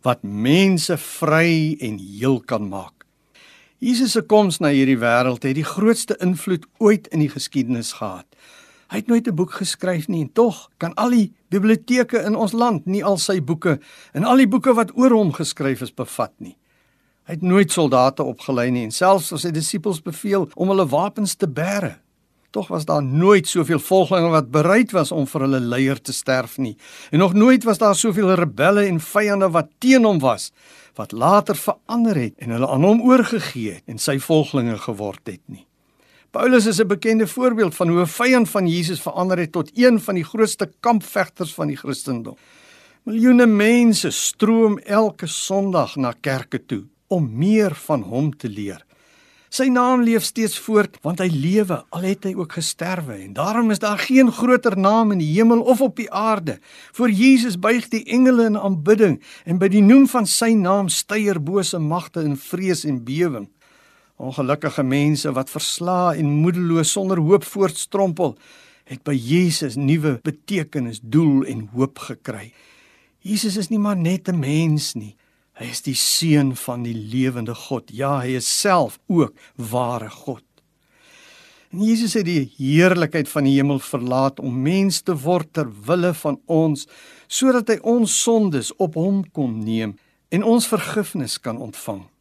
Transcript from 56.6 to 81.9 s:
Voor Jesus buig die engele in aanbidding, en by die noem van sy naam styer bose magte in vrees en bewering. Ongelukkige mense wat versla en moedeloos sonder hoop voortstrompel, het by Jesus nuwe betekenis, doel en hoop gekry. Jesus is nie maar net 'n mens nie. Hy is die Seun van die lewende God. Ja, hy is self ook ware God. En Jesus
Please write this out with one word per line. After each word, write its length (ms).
Voor 180
Jesus 500
buig 280
die 160
engele 420
in 120
aanbidding, 640
en 120
by 100
die 140
noem 260
van 180
sy 280
naam 360
styer 540
bose 360
magte 420
in 160
vrees 480
en 180
bewering. 460
Ongelukkige 640
mense 480
wat 160
versla 640
en 140
moedeloos 500
sonder 240
hoop 300
voortstrompel, 880
het 220
by 100
Jesus 640
nuwe 420
betekenis, 800
doel 480
en 140
hoop 320
gekry. 460
Jesus 320
is 160
nie 80
maar 160
net 320
'n 100
mens 540
nie. 220
Hy 120
is 160
die 140
Seun 600
van 280
die 100
lewende 640
God. 340
Ja, 300
hy 160
is 240
self 480
ook 260
ware 540
God. 340
En 120
Jesus 300